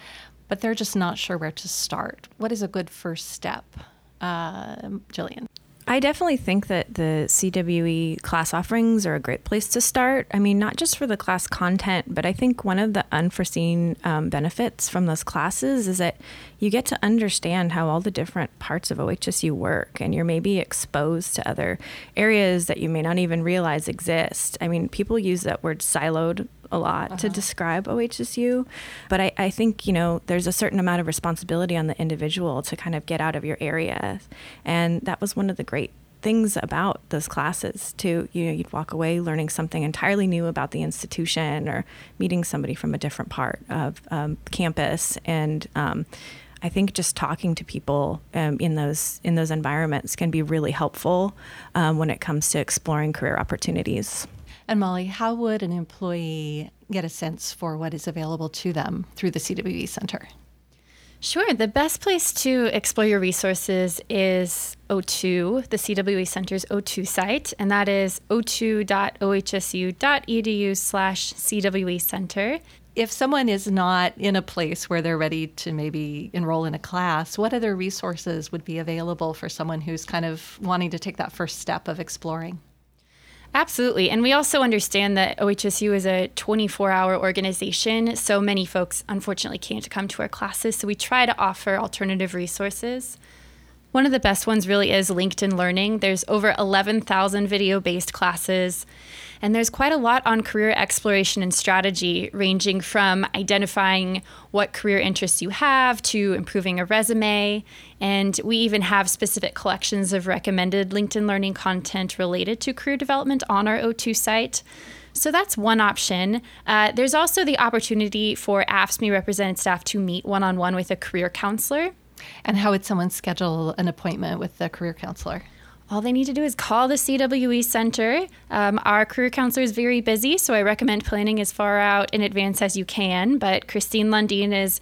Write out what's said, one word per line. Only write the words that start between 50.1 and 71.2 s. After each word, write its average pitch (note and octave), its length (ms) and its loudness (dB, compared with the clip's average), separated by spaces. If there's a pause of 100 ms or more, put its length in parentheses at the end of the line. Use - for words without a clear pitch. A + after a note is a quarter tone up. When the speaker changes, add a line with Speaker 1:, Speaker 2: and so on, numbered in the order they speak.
Speaker 2:
can E3 160 0
be D#3 100 2
really D3+ 300 0
helpful, F3+ 640 0 (400)
um, D#3+ 240 4
when D#3 100 0
it - 120 -4
comes D3+ 280 0
to D3+ 100 0
exploring D3+ 540 0
career - 240 -2
opportunities. - 880 -4 (420)
Speaker 1:
And G#3+ 120 2
Molly, F#3 260 0
how A3+ 300 -2
would A3 260 0
an F3 100 -2
employee D#3+ 1000 -6 (180)
get F#3 160 -2
a E3 40 -6
sense - 440 -8
for D#3+ 240 -6
what D#3+ 160 -4
is D#3 140 -8
available D#3+ 420 -4
to F3 240 -4
them - 320 -2 (100)
through F#3 140 -2
the D#3+ 100 -4
C - 140 -6
W F#3 240 -4
E D#3+ 80 -4
Center? - 420 -8 (920)
Speaker 3:
Sure. F#4+ 340 0
The A3 140 2
best C#4+ 340 0
place F#4 320 2 (120)
to B3+ 280 4
explore G#3+ 320 2
your G#3 140 4
resources F#3 920 0
is F#3 640 0 (140)
O G3 120 2
two, F#3 680 0
the A3 80 0
C - 160 -2
W G3 240 2
E F#3 80 0
Center's F#3+ 460 -4
O G3+ 80 0
two G3 260 -4
site, G3+ 540 -2
and G3+ 100 2
that G3+ 180 4
is G3 340 2 (100)
O A3+ 100 4
two A3 420 0
dot G3 380 0
O G3 120 2
H G3 200 -2
S F#3+ 220 -4
U F3+ 160 -2
dot C#4 340 2
E A3+ 160 0
D A3 80 0 (200)
U G3 40 0
slash F#3+ 640 -2